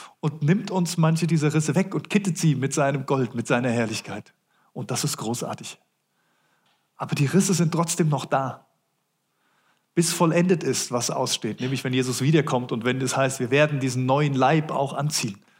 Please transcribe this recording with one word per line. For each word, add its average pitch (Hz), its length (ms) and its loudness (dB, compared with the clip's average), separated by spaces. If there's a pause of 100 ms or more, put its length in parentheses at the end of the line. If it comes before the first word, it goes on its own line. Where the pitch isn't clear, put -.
(200)
und 151 220 -4
nimmt 185 300 2
uns 180 260 -2
manche 160 300 2
dieser 151 260 2
Risse 151 220 0
weg 190 180 0
und - 160 -6
kittet 202 300 0
sie 156 160 4
mit 131 180 -2
seinem 139 320 0
Gold, 131 300 0
mit 117 100 -4
seiner 123 240 0
Herrlichkeit. 110 640 -4 (400)
Und - 180 -8
das 123 120 -4
ist - 140 -4
großartig. - 600 -8 (1160)
Aber - 180 -8
die 147 120 2
Risse 190 260 2
sind 165 180 2
trotzdem 165 380 0
noch 139 160 -2
da, 135 420 -4 (1300)
bis 170 180 2
vollendet 175 520 4
ist, - 280 -2
was 120 180 -2
aussteht, 120 520 -4
nämlich 127 240 -2
wenn 127 80 -2
Jesus 127 280 0
wiederkommt 135 520 2
und 113 100 -2
wenn 127 160 0
es 131 160 -2
heißt, 131 240 0
wir 123 100 -2
werden 147 300 2
diesen 127 260 -2
neuen 139 280 2
Leib 147 380 2
auch 135 220 -2
anziehen 139 480 -4 (180)